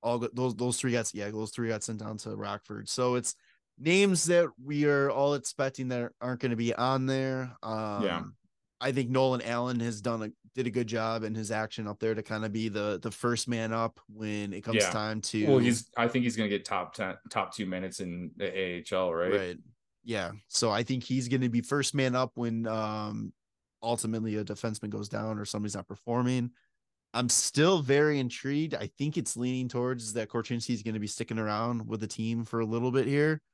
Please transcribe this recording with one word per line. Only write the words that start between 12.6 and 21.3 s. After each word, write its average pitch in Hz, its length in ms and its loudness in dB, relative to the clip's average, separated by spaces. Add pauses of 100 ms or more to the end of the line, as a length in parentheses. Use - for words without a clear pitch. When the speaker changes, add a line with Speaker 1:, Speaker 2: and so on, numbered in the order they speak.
Speaker 1:
the, 104 320 -2
the 113 100 -4
first 120 360 -2
man 113 260 -2
up 113 340 -2
when 104 460 -6
it 92 80 -8
comes 113 220 0
Speaker 2:
Yeah. 92 80 2
Speaker 1:
time 107 300 -2
to 107 260 0
Speaker 2:
Well, 135 120 8
he's, 120 380 2
I 120 100 4
think 123 160 2
he's 120 120 2
gonna 110 140 2
get 98 160 0
top 90 280 -4
ten, 95 220 -4 (140)
top 95 260 -2
two 104 100 -4
minutes 92 340 -6
in 87 360 -8
the 101 100 -6
A 95 160 -2 (160)
H 85 160 -10
L, 92 200 2
right? 87 200 2
Speaker 1:
Right. 90 240 0 (460)
Yeah. 104 280 -4 (180)
So 113 220 2
I 107 120 2
think 127 200 -2
he's 127 240 0
gonna 127 220 2